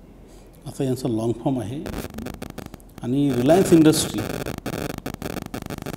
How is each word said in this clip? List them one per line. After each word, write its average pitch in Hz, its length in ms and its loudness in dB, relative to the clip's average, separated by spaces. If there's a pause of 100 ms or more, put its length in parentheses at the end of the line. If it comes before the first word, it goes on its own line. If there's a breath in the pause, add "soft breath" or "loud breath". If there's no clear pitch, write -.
(680 soft breath)
असं 135 160 -4
यांचं 127 240 -2
लाँग 113 240 0
form 131 280 -2
आहे. 131 240 -8 (1160)
आणि 135 320 2
Reliance 160 380 6
Industry, 156 480 6 (1800)